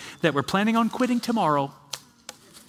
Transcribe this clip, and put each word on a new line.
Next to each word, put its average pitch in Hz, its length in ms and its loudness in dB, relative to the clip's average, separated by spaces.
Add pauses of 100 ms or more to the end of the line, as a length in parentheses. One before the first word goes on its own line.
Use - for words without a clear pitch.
(220)
that 156 100 4
were 139 100 0
planning 214 340 0
on 226 120 2
quitting 240 320 0
tomorrow. 151 520 0 (960)